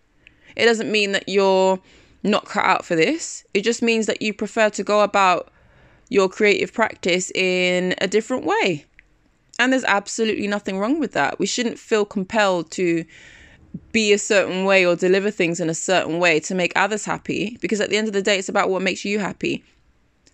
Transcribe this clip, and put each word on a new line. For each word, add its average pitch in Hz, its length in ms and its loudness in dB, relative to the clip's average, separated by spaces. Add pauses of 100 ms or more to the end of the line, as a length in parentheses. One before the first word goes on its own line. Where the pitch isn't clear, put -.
(560)
It 202 100 2
doesn't 220 240 2
mean 208 220 0
that - 160 -4
you're 190 500 4 (440)
not 202 220 0
cut - 200 -2
out 185 200 2
for 175 120 -2
this. 226 480 -2 (100)
It 202 80 0
just 233 200 -2
means 226 240 2
that - 160 -4
you 214 120 -2
prefer 214 360 0
to 202 140 -6
go 208 180 2
about 196 500 2 (560)
your 190 200 2
creative 202 440 2
practice 185 640 -2
in 180 640 0
a 196 100 -2
different 220 360 -2
way. 311 400 0 (720)
And 254 140 2
there's 262 120 0
absolutely 208 600 -2
nothing 202 320 -4
wrong 240 200 0
with 262 140 -4
that. 143 260 -2
We 196 80 0
shouldn't 233 320 -4
feel 214 260 0
compelled 190 680 0
to 170 320 0 (880)
be 214 200 4
a 202 60 6
certain 185 460 0
way 190 200 4
or 175 120 4
deliver 190 340 2
things 170 300 -2
in 160 100 -2
a 165 40 -4
certain 165 440 -2
way 170 220 4
to - 140 -6
make 175 200 0
others 202 300 0
happy, 190 560 -6
because 208 200 -2
at - 100 -2
the 202 60 0
end 220 120 -2
of 208 40 -4
the 196 100 -2
day, 202 160 0
it's 190 100 -8
about 190 220 0
what 185 120 -2
makes 190 220 -4
you 208 140 -2
happy. - 440 -6 (720)